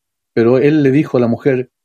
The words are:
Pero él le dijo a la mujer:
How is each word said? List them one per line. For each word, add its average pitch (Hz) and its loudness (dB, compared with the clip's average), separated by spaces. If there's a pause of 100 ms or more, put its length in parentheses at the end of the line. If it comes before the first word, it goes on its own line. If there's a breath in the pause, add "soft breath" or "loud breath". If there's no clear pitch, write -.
(340)
Pero 117 2
él 147 0
le 135 2
dijo 151 -2
a 123 2
la 120 0
mujer: 127 -4 (140)